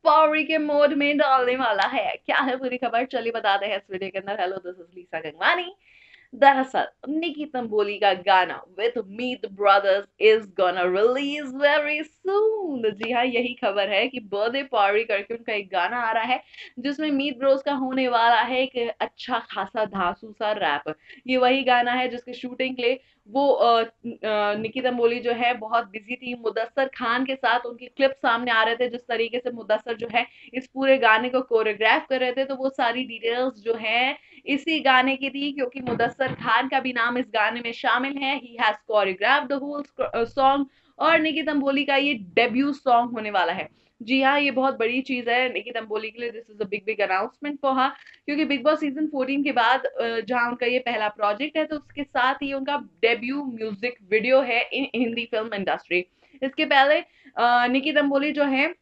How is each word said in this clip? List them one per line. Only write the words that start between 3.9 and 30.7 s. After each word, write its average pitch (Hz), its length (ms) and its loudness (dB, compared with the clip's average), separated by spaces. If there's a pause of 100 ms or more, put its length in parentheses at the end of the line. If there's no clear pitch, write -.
video 185 180 -6
के 190 100 -8
अंदर। 202 140 -8
Hello, 190 320 -4
this 180 160 -12
is 175 140 -20
Lisa 175 240 -10
Gangwani। 247 560 -2 (600)
दरअसल 262 520 4 (220)
निकी 302 360 -4
तंबोली 208 520 -2
का 202 160 4
गाना 180 500 2 (160)
with 233 280 -2
Meat 247 380 -6
brothers 196 580 4 (220)
is 220 160 8 (180)
gonna 180 260 2
release 254 680 0 (100)
very 294 380 2
soon। 415 580 -2 (340)
जी 220 200 -6
हाँ, 247 140 2
यही 240 280 -2
खबर 202 360 -2
है 214 180 0
कि 262 120 -8
birthday 220 440 -4
party 214 400 2
करके 208 300 -4
उनका 233 200 -8
एक 202 180 -6
गाना 190 260 -2
आ 226 140 -2
रहा 226 120 0
है, 254 200 -2 (360)
जिसमें 285 320 -4
Meat 269 260 -2
Bros 269 240 4
का 285 120 -2
होने 262 340 -2
वाला 233 340 4
है 254 220 0
एक 240 360 -4
अच्छा 233 400 -6
खासा 214 460 -4
धांसू 196 460 -4
सा 214 200 -2
rap। 156 440 -2 (320)
ये 254 100 2
वही 254 260 4
गाना 240 280 4
है 254 160 0
जिसके 240 260 -10
shooting 254 420 -6
के 247 60 -8
लिए 254 180 0 (280)
वो, 269 220 2
अ, 226 340 4
अ, 226 60 -6 (680)
निकी 220 260 -6
तंबोली 240 380 2
जो 240 120 -2
है 240 220 0
बहुत 226 340 -2
busy 214 280 -10
थी। 247 180 -10
मुदस्सर 233 520 -4
खान 254 400 -2
के 269 100 -4
साथ 247 240 2
उनके 240 260 -10
क्लिप 269 260 2
सामने 240 400 0
आ 220 120 4
रहे 233 120 2
थे, 247 140 0
जिस 240 120 -8
तरीके 233 380 -2
से 247 120 -6
मुदस्सर 220 420 -2
जो 226 220 -8
है 233 120 2 (260)
इस 262 140 -8
पूरे 269 300 4